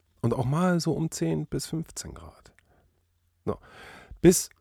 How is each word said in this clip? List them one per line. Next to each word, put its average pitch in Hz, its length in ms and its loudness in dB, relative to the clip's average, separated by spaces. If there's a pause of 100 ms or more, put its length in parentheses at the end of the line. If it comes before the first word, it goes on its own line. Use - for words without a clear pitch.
(220)
Und 117 120 2
auch 123 120 0
mal 170 340 2
so 165 140 0
um 156 180 -2
zehn 160 340 -2
bis 143 220 -6
fünfzehn - 460 -8
Grad. - 400 -20 (920)
So. - 160 -4 (640)
Bis - 280 6 (120)